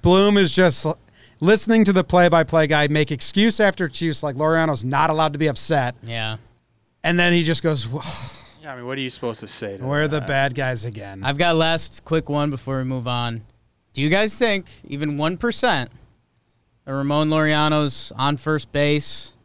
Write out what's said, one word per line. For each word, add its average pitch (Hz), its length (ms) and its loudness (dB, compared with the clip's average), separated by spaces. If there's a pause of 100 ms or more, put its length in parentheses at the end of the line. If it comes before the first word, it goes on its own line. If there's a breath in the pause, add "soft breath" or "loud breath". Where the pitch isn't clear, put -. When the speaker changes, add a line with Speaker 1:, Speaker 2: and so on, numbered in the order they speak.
Speaker 1:
Bloom 196 360 6
is 180 160 4
just 180 320 2
l-, 151 120 -4 (420 soft breath)
listening 214 460 4
to 196 80 4
the 180 100 4
play-by-play 165 640 4
guy 147 200 2
make 151 240 0
excuse 208 480 0
after 190 260 2
excuse, 156 380 -4
like 143 120 -4
Laureano's 156 480 2
not 139 260 2
allowed 156 240 0
to 143 60 -8
be 156 80 2
upset. 135 560 -2
Speaker 2:
Yeah. 110 340 -6 (680)
Speaker 1:
And 175 160 0
then 175 140 4
he 170 100 4
just 156 200 -2
goes, 143 240 -2
"Wha-" 143 140 -8 (600 loud breath)
Speaker 3:
Yeah, 151 120 -16
I - 20 -14
mean, 123 100 -14
what 131 120 -6
are 135 40 -6
you 131 80 -4
supposed 117 300 -8
to 110 80 -12
say 101 300 -8
to 98 80 -12
Speaker 1:
"We're 147 220 0
the 147 120 -2
Speaker 3:
that? - 80 -6
Speaker 1:
bad 135 280 0
guys 127 300 -4
again." 101 380 -12
Speaker 2:
I've 143 140 -2
got 170 180 2
a - 20 2
last 160 480 -2
quick 160 240 -2
one 147 200 0
before 135 280 -6
we 131 60 -4
move 127 240 -6
on. 120 360 -4 (500)
Do 135 80 -4
you 147 80 0
guys 208 280 0
think 208 300 0 (200)
even 143 300 -6
one 160 200 -2
percent 202 520 0 (960)
of 135 100 -8
Ramon 147 340 0
Laureano's 151 880 0
on 139 200 0
first 151 340 -4
base 147 640 -2 (120)